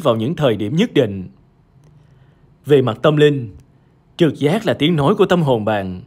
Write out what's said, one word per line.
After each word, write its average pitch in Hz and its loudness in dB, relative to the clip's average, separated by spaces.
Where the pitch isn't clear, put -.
vào 120 2
những 113 -4
thời 131 0
điểm 104 -6
nhất 226 0
định. 98 -2
Về 135 6
mặt 110 -2
tâm 151 2
linh, 139 2
trực 160 0
giác 185 -2
là - 0
tiếng 160 -2
nói 151 0
của 202 2
tâm 175 0
hồn 123 0
bạn. 98 -4